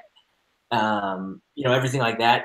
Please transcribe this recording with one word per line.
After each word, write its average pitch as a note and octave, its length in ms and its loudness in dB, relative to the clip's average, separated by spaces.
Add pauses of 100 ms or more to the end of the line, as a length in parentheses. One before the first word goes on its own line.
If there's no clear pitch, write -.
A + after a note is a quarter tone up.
(720)
um, G2+ 680 -2 (140)
you C#3+ 100 -8
know, B2+ 80 2
everything C3 300 0
like A2+ 160 0
that A#2+ 280 2